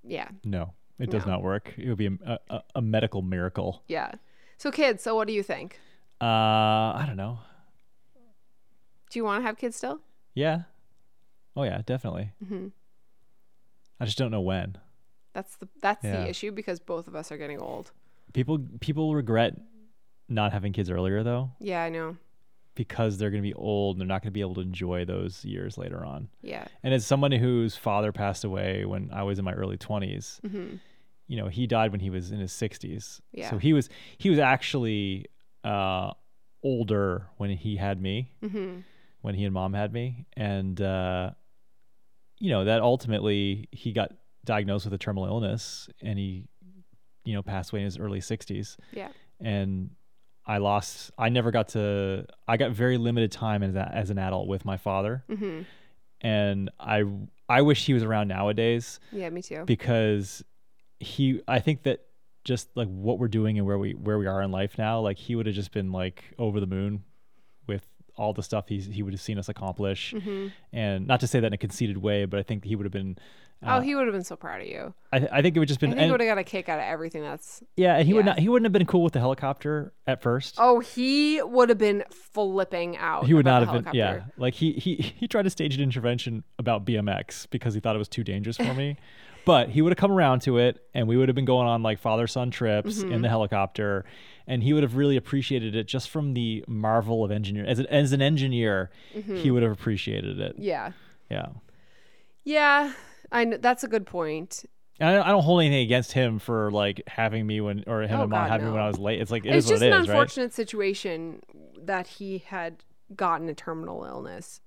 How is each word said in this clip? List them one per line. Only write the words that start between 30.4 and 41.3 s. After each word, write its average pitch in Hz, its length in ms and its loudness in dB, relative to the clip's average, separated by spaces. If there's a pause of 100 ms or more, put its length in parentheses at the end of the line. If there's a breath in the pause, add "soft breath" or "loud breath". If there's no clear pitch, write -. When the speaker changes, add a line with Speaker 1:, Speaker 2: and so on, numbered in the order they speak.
Speaker 1:
Mm-hmm. 190 300 -10 (520 loud breath)
Speaker 2:
you 123 100 -8
know, 101 100 -6
he 95 180 -4
died 113 260 2
when 101 80 -4
he 95 120 -4
was 90 200 -6
in 104 80 -8
his 95 140 -6
sixties. - 680 -10 (100)
Speaker 1:
Yeah. - 180 -12
Speaker 2:
So 110 80 -4
he 143 160 4
was, 143 160 2 (300 loud breath)
he 196 100 0
was 160 100 6
actually, 113 840 0 (380)
uh, 98 480 -2 (520)
older 101 640 0 (100)
when 101 120 -4
he 101 260 -4
had 98 260 -2
me, 104 300 -4 (120)
Speaker 1:
Mm-hmm. 190 380 -8 (400 loud breath)
Speaker 2:
when 104 140 -6
he 98 100 -2
and 98 80 -2
mom 95 200 -4
had 104 180 -2
me. 120 340 -8 (120)
And, 98 420 -4
uh, 92 520 -2 (1080)